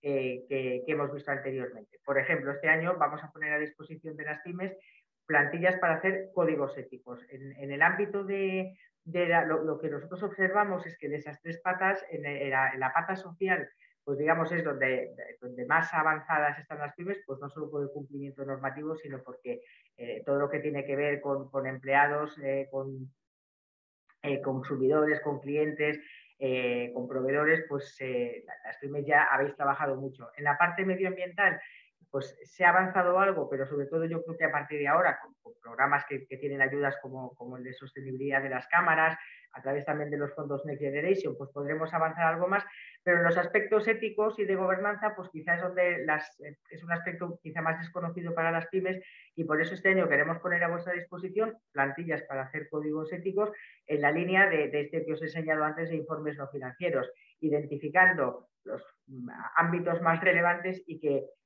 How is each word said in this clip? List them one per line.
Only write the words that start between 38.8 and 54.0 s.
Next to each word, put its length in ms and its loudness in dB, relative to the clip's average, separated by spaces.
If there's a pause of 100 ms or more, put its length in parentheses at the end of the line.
a 80 -16
través 240 -2
también 260 -2
de 80 -2
los 140 -2
fondos 320 -4
Next 160 -6
Generation, 560 0
pues 140 -10
podremos 420 -4
avanzar 340 2
algo 200 2
más, 180 2 (380)
pero 160 6
en 60 4
los 120 6
aspectos 520 4
éticos 500 0
y 60 2
de 100 2
gobernanza, 600 0
pues 140 -10
quizás 260 0
es 60 -4
donde 440 2
las, 340 -2
eh, 160 -14 (140)
es 140 -16
un 80 -4
aspecto 500 -6
quizá 200 -6
más 180 0
desconocido 520 -6
para 200 2
las 160 -2
pymes 340 -2 (320)
y 80 -4
por 180 2
eso 140 0
este 140 2
año 200 6
queremos 300 4
poner 240 0
a 60 4
vuestra 240 -2
disposición 640 -4 (160)
plantillas 500 -2
para 200 -6
hacer 260 -8
códigos 440 -4
éticos 380 -2 (380)
en 140 0